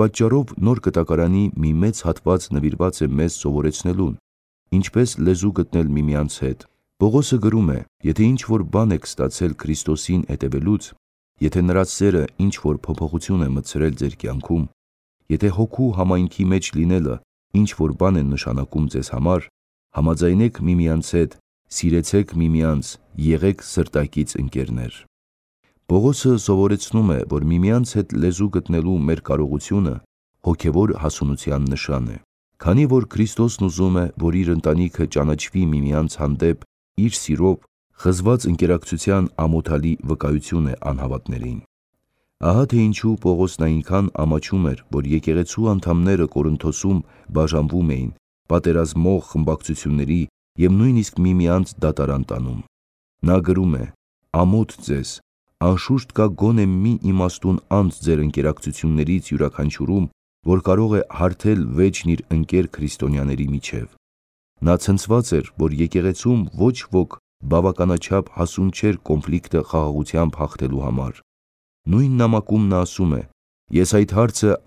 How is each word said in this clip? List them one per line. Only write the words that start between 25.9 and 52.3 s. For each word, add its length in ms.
Պողոսը 440
սովորեցնում 680
է, 160
որ 240
միմյանց 480
հետ 240
լեզու 320
գտնելու 400
մեր 180
կարողությունը 680
հոգևոր 460
հասունության 720
նշան 340
է։ 120
Քանի 320
որ 180
Քրիստոսն 560
ուզում 320
է, 60
որ 100
իր 120
ընտանիքը 560
ճանաչվի 540
միմյանց 460
հանդեպ 420
իր 200
սիրով, 400
խզված 460
ընկերակցության 800
ամոթալի 500
վկայություն 640
է 40
անհավատներին։ 720
Ահա 220
թե 80
ինչու 300
Պողոսն 460
այնքան 400
ամաչում 540
էր, 80
որ 140
եկեղեցու 600
անդամները 600
Կորինթոսում 720
բաժանվում 560
էին, 220
պատերազմող 800
խմբակցությունների 920
և 140
նույնիսկ 420
միմյանց 540
դատարան 460